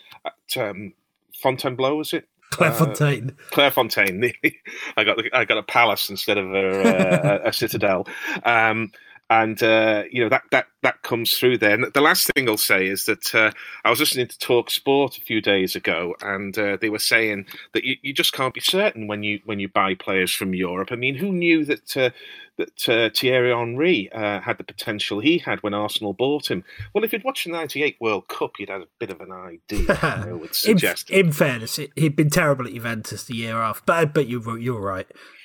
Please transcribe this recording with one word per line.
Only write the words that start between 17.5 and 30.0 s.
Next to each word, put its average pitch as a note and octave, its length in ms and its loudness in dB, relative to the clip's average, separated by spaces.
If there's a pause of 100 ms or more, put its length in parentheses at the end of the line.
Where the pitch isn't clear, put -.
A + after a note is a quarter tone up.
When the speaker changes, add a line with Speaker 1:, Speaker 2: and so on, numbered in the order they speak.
Speaker 1:
that - 120 0
you, C3 180 -2
you C#3 100 -6
just - 220 0
can't C3 180 -2
be - 80 -12
certain F#3 460 0
when G#2 160 -4
you, G#2 240 -4
when G#2+ 120 -4
you F#2+ 120 -6
buy F#2+ 240 2
players F#2 380 0
from F#2+ 220 -2
Europe. F2+ 380 -2
I A#2+ 40 -4
mean, C3 180 -4
who F#3+ 180 -4
knew E3+ 320 2
that, - 320 -4
uh, B2+ 140 2 (480)
that, - 320 -4
uh, A2+ 260 4
Thierry B2 380 2
Henry, A#2+ 580 0
uh, G#2 280 -4
had A#2 180 -4
the F#2 60 -14
potential - 560 -6
he D#3+ 180 2
had A#2 240 -4
when G#2 100 -2
Arsenal G#2 400 -4
bought C#3 380 -2
him? F#2 120 -4 (320)
Well, G#3+ 80 0
if A3+ 120 -2
you'd G#3+ 100 -8
watched C4+ 220 -4
the E3+ 60 -8
ninety-eight D3 500 -4
World G#2+ 260 -2
Cup, - 300 -6
you'd G2 100 -10
had F#2+ 140 -10
a E2 60 -20 (100)
bit G#2+ 100 -6
of F#2 140 -14
an F#2 100 -16
idea, F#2 640 -2
Speaker 2:
<laughs> - 40 -4